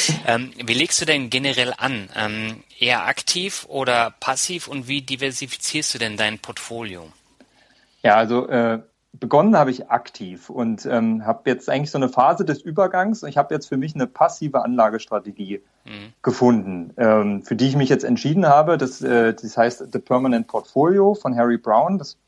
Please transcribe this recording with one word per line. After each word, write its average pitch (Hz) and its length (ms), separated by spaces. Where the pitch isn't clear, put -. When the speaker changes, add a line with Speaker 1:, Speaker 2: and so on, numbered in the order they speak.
Speaker 1:
Ähm, 123 240
wie 117 120
legst 151 260
du 170 40
denn 143 260
generell 127 440
an? 113 400
Ähm, 110 420
eher 120 280
aktiv - 600
oder 123 520
passiv 160 480
und 131 200
wie 139 140
diversifizierst 135 960
du - 20
denn 113 200
dein 107 200
Portfolio? 107 720
Speaker 2:
Ja, 107 140
also, 120 300
äh, 117 340
begonnen 170 440
habe 139 140
ich - 180
aktiv - 600
und, 113 340
ähm, 113 400
habe 113 240
jetzt 123 220
eigentlich 139 180
so - 80
eine 131 120
Phase 156 360
des 147 160
Übergangs. 185 600
Ich 143 140
habe - 180
jetzt - 100
für 131 120
mich 151 180
eine 131 100
passive 151 580
Anlagestrategie 107 960
Speaker 1:
Mhm. 107 360
Speaker 2:
gefunden, 98 760
ähm, 107 440
für - 140
die 123 120
ich 135 80
mich 139 140
jetzt 139 140
entschieden 151 440
habe. 156 300
Das, 131 240
äh, 120 320
das 110 240
heißt 120 340
The 127 60
Permanent 127 480
Portfolio 190 680
von 135 200
Harry 120 220
Brown. 131 400
Das - 300